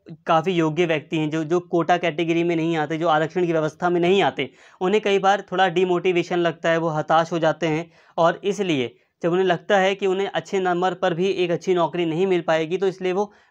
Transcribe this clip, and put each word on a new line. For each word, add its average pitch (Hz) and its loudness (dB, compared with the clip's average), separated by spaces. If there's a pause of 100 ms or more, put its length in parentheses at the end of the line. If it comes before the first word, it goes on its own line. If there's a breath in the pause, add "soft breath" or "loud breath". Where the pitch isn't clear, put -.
(260)
काफ़ी 165 2
योग्य 160 0
व्यक्ति 160 -2
हैं, 156 -2
जो, 160 -2
जो 170 0
कोटा 175 0
कैटेगरी 170 -2
में 170 0
नहीं 165 0
आते, 156 -2
जो 170 0
आरक्षण 160 0
की 170 0
व्यवस्था 160 -2
में 175 0
नहीं 185 4
आते, 135 -2 (300 loud breath)
उन्हें 202 0
कई 202 0
बार 190 2
थोड़ा 185 2
डिमोटिवेशन 175 0
लगता 170 -2
है, 165 2
वो 165 -2
हताश 160 0
हो 175 -2
जाते 156 0
हैं। 160 -2 (280 soft breath)
और 175 2
इसलिए 175 -2 (260 soft breath)
जब 170 0
उन्हें 185 0
लगता 175 0
है 190 2
कि 196 -4
उन्हें 190 0
अच्छे 190 -4
नंबर 180 0
पर 180 -2
भी 180 0
एक 180 -2
अच्छी 170 -2
नौकरी 175 0
नहीं 165 0
मिल 180 2
पाएगी, 160 -2
तो 190 -2
इसलिए 185 -4
वो 202 -4 (180 soft breath)